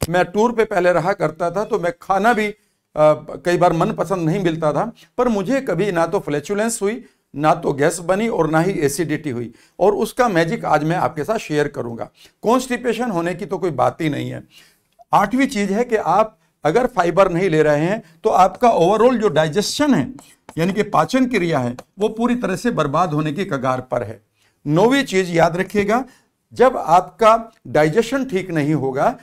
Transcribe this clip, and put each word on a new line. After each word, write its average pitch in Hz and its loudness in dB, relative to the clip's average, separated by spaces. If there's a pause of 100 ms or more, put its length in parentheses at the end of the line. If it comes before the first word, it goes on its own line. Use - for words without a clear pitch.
मैं 175 2
टूर 214 2
पे 226 0
पहले 180 2
रहा 170 0
करता 170 -4
था, 196 -4
तो 214 -2
मैं 170 -2
खाना 196 2
भी, 214 0
अ, 208 -8 (880)
कई 175 2
बार 175 4
मनपसंद 175 -2
नहीं 196 -2
मिलता 160 0
था, 202 -2 (260)
पर 247 0
मुझे 226 0
कभी 202 -2
ना 165 0
तो 170 -2
फ्लैचुलेंस 202 -4
हुई, 226 -4 (300)
ना 151 2
तो 160 -2
गैस 143 0
बनी 190 -2
और 170 0
ना 160 2
ही 185 2
एसिडिटी 151 -4
हुई, 117 -8 (260)
और 196 4
उसका 233 -2
मैजिक 165 0
आज 151 2
मैं 160 0
आपके 147 -4
साथ 220 -4
शेयर 147 -2
करूंगा। 117 -10 (320)
कॉन्स्टिपेशन 247 -2
होने 170 -2
की 196 -10
तो 190 -6
कोई 170 -4
बात 123 -2
ही 160 0
नहीं 127 -6
है। 123 -12 (720)
आठवीं 220 2
चीज 202 -2
है 220 0
कि 240 -2
आप 202 0 (260)
अगर 220 2
फाइबर 175 2
नहीं 175 0
ले 156 4
रहे 147 2
हैं, 214 -4 (200)
तो 220 0
आपका 190 4
overall 220 4
जो 208 0
डाइजेशन 165 0
है, 143 0 (460)
यानी 180 0
कि 208 -2
पाचन 208 0
क्रिया 175 0
है, 120 -4 (220)
वो 214 0
पूरी 240 -2
तरह 190 -4
से 240 -4
बर्बाद 156 -2
होने 151 -2
की 185 -6
कगार 131 -4
पर 123 -6
है। 107 -12 (460)
नौवीं 226 4
चीज 180 -2
याद 165 2
रखिएगा, 202 -2 (480)
जब 247 4
आपका 214 2 (160)
डाइजेशन 208 2
ठीक 185 -4
नहीं 156 0
होगा, 135 -2